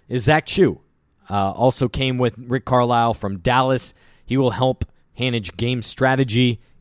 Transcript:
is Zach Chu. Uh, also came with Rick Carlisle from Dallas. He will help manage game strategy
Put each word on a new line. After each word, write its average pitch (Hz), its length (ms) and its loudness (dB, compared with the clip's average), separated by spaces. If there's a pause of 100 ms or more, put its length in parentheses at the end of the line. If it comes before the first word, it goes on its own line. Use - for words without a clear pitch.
(100)
is 117 140 -4
Zach 156 200 2
Chu. 151 380 0 (480)
Uh, 98 220 -2
also 127 360 0
came 131 300 -4
with 123 180 -2
Rick 123 300 -6
Carlisle 120 480 2
from 98 240 -6
Dallas. 131 560 0 (320)
He 123 100 -2
will 131 140 2
help 127 340 -2 (340)
manage 120 380 -4
game 120 240 -4
strategy 127 800 0 (200)